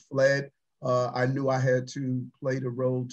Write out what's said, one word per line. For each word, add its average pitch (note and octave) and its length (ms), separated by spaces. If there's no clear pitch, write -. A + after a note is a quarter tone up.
fled. C#3 380
Uh, B2 300
I B2+ 100
knew C3+ 240
I C3 120
had B2+ 340
to B2+ 320
play C3+ 200
the C3 100
role B2+ 440